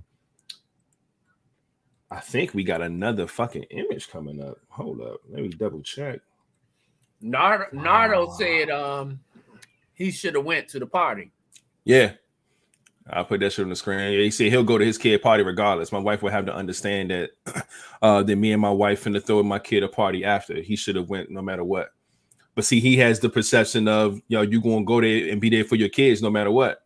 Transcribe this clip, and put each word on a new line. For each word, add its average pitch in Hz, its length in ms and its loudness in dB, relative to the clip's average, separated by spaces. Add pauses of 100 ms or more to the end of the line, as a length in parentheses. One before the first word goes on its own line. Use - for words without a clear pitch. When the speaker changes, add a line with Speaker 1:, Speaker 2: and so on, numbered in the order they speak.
(2000)
Speaker 1:
I - 100 -14
think - 340 -4
we 98 100 -4
got 85 180 -2
another 90 440 -4
fucking - 380 -6
image - 460 -10
coming 73 320 -14
up. - 160 -14 (120)
Hold 165 300 -12
up. 58 180 -14 (100)
Let - 140 -10
me 110 60 -6
double 85 340 -8
check. 139 380 -12 (1000)
Speaker 2:
Nard-, 165 520 0
Nardo 180 540 2
Speaker 1:
Wow. 170 60 -12
Speaker 2:
said, 165 380 -2
um, 139 500 -6 (760)
he 185 160 -4
shoulda 156 300 -4
went 151 300 -4
to 131 100 -10
the 120 60 -6
party. 117 440 -2 (540)
Speaker 1:
Yeah. 117 280 6 (960)
I'll 85 160 -4
put 101 160 -2
that 98 120 2
shit 101 120 -4
on 92 60 -4
the 90 60 -6
screen. 98 220 -4 (140)
Yeah, 101 80 4
he 107 100 4
said 107 200 2
he'll 123 140 6
go 113 140 4
to 101 60 4
his 110 140 2
kid 107 240 4
party 110 200 6
regardless. 92 500 0
My 101 60 -2
wife 101 240 -2
will 101 80 -2
have 101 160 -2
to - 80 -4
understand 95 560 -4
that, 90 200 -4 (160)
<clears throat> - 560 -10
uh, 104 200 6
that 101 140 2
me 107 160 2
and 107 100 2
my 104 80 2
wife 101 340 2
finna 104 200 -2
throw 107 180 4
my 101 160 0
kid 101 240 0
a 98 60 -2
party 95 360 -2
after. 98 360 -2
He 101 160 -4
shoulda 95 260 -4
went 92 280 -8
no 95 120 -10
matter 92 220 -6
what. 92 260 -4 (640)
But 107 100 -2
see, 117 160 4
he 127 180 6
has 117 220 0
the 120 80 0
perception 110 600 0
of, 107 400 0
yo, 110 140 0
you 107 180 0
gonna 110 240 0
go 117 160 2
there 107 300 0
and 104 100 -4
be 113 100 2
there 110 140 4
for 117 120 0
your 107 120 2
kids 123 320 4
no 110 100 0
matter 104 200 2
what, 117 360 2